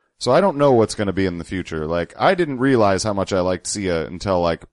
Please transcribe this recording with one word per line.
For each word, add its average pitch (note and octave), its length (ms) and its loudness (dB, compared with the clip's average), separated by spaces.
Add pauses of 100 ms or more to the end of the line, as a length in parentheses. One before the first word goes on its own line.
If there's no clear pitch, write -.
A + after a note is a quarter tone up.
(180)
So B2 140 0
I D3+ 80 4
don't F#3+ 160 0
know C#3+ 160 4
what's A2+ 220 4
gonna G2 180 -2
be F#2+ 140 0
in F2 120 -4
the E2 60 -10
future. E2+ 420 -6
Like, E2+ 320 -4
I E3+ 160 2
didn't D3+ 240 -2
realize A2+ 440 2
how G#2+ 100 -2
much G2 200 -4
I F#2+ 80 2
liked F2+ 260 -2
Sia F2 400 -2
until, F2 340 -2
like, E2+ 320 -2